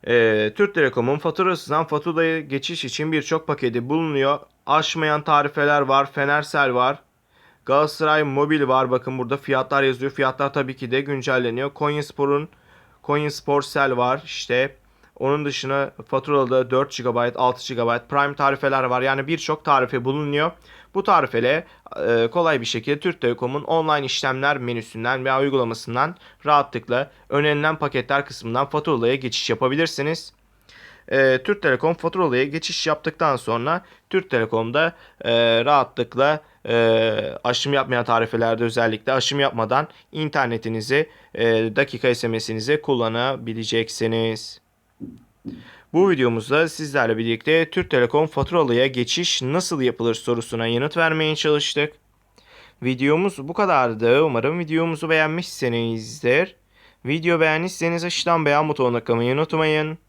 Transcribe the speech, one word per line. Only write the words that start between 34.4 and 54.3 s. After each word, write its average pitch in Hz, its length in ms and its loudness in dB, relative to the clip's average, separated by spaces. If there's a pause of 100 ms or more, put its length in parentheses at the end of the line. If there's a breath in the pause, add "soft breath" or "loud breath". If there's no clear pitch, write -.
e, 117 400 4
rahatlıkla, 139 760 2 (280 soft breath)
e, 117 60 0 (720)
aşım 123 280 -2
yapmayan 127 320 0
tarifelerde 113 600 0
özellikle 113 480 0
aşım 135 280 0
yapmadan 127 480 0 (240 loud breath)
internetinizi, 127 960 -2 (240 loud breath)
e, 113 100 0 (320)
dakika 127 380 0
S 120 140 -4
M 113 120 -2
S'inizi 113 420 -2
kullanabileceksiniz. 113 1800 -2 (1300 loud breath)
Bu 185 180 4
videomuzda 131 580 2
sizlerle 135 500 -2
birlikte 117 520 0
Türk - 200 -2
Telekom 135 360 2
faturalıya 135 600 2
geçiş 131 560 -2
nasıl 156 380 -2
yapılır 117 340 0
sorusuna 117 520 -4
yanıt 127 300 -2
vermeye 160 400 0
çalıştık. 151 560 0 (920 loud breath)
Videomuz 139 640 0
bu 165 40 -10
kadardı. 131 720 4
Umarım 143 360 0